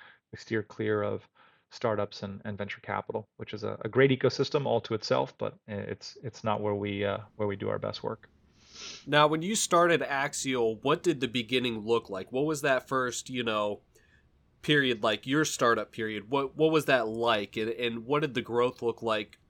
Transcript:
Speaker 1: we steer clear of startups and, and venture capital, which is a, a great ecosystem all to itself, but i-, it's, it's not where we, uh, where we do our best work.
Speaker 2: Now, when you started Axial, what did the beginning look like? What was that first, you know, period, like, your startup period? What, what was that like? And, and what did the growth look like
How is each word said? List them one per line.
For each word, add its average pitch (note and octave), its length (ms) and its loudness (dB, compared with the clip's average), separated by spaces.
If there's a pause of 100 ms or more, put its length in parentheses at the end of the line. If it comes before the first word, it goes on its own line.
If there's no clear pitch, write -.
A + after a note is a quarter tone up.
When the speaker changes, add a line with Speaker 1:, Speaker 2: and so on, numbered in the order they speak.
(320)
Speaker 1:
we - 60 -14
steer A2 260 -4
clear G#2+ 400 -2
of G#2 240 -4 (420)
startups G#2 540 -2
and, G2 220 -10
and G#2 120 -6
venture G2+ 240 -8
capital, G#2+ 540 -6
which - 180 -12
is G#2 120 -8
a, G#2 160 -6
a A2+ 80 -6
great C3+ 280 6
ecosystem C3+ 480 0
all A#2 160 2
to - 120 -6
itself, C3 440 0
but G#2+ 160 -4 (140)
i-, A2 60 -8
it's, G#2 500 -8
it's - 220 -12
not G#2+ 160 0
where G#2 140 0
we, G2+ 280 -2
uh, G2+ 160 0 (160)
where G#2+ 120 -2
we G2 100 -4
do G2+ 120 -4
our G#2 100 -2
best G#2 240 -6
work. A2+ 260 -8 (760)
Speaker 2:
Now, D3 220 6
when D#3+ 140 2
you G3+ 140 -2
started E3+ 460 4
Axial, C3 800 0
what C#3 220 2
did D#3+ 160 2
the B2+ 80 -2
beginning A#2 580 -2
look A#2 240 0
like? F#2+ 220 -8
What C3+ 140 0
was D3+ 160 -2
that C3+ 260 2
first, B2+ 420 -2
you B2 140 -4
know, G#2+ 380 0 (800)
period, C3 420 2
like, A2 220 0
your C#3+ 200 2
startup A#2 460 2
period? G#2+ 380 -6
What, C#3 280 -2
what D#3+ 140 4
was D3+ 140 2
that B2 220 4
like? A2+ 480 0
And, A2 140 -2
and A#2 360 -4
what D3 160 2
did C#3+ 120 -2
the A#2+ 80 0
growth A#2+ 400 0
look A#2 200 -2
like G#2+ 360 -2 (120)